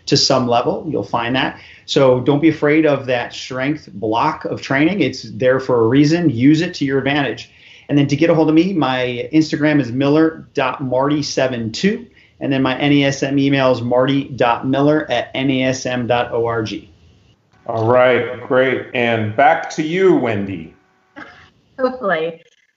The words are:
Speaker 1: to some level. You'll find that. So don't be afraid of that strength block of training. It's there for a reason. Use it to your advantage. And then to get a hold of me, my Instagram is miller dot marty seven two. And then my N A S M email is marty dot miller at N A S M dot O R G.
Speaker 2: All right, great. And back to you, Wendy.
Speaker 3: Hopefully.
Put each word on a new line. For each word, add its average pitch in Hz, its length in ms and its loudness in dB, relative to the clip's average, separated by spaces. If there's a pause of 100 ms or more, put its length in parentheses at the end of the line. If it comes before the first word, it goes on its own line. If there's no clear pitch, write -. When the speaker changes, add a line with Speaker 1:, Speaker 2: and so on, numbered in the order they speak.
Speaker 1:
to 143 120 2
some 131 300 0
level. 147 400 0
You'll 120 160 -4
find 120 320 -4
that. - 240 -4 (260)
So 131 340 4
don't 143 220 0
be 160 80 4
afraid 151 360 2
of 131 220 0
that 120 260 -4
strength 135 600 -6
block 113 520 -2
of 113 160 -6
training. 156 400 0
It's 127 220 -2
there 127 360 0
for 123 240 2
a 113 40 4
reason. 151 420 4
Use 139 320 4
it 175 140 -4
to 147 100 -2
your 135 140 0
advantage. 139 500 -2 (400)
And 143 80 2
then 143 100 4
to 143 80 0
get 165 140 2
a 165 60 4
hold 156 140 4
of 156 60 2
me, 185 180 4
my 127 600 -2
Instagram 151 480 2
is 117 100 -6
miller 147 640 0
dot 131 280 -4
marty 139 420 0
seven 123 480 -4
two. 214 360 -4 (320)
And 135 120 -4
then 135 100 0
my 131 160 -2
N 143 140 0
A 143 140 4
S 139 180 -2
M 139 160 -2
email 139 320 2
is 120 100 -2
marty 131 440 0
dot 120 420 -2
miller 143 420 0
at 120 240 -4
N 135 160 -2
A 131 140 0
S 131 220 -2
M 123 200 -4
dot 120 260 -2
O 117 140 -2
R 113 160 -2
G. 101 280 -10 (760)
Speaker 2:
All 110 220 -2
right, 123 580 2
great. 127 480 0
And 113 440 0
back 156 340 2
to 160 120 -6
you, 175 340 2
Wendy. 98 580 -4 (1040)
Speaker 3:
Hopefully. 180 640 -4 (340)